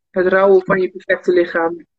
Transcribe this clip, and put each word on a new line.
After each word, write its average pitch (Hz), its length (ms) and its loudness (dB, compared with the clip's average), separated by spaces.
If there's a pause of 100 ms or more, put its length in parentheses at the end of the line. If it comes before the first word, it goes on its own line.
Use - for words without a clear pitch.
(100)
Het 180 160 -2
rouwen 190 380 2
van 190 160 -2
je 180 100 -4
perfecte 185 420 -4
lichaam. 170 540 -2 (120)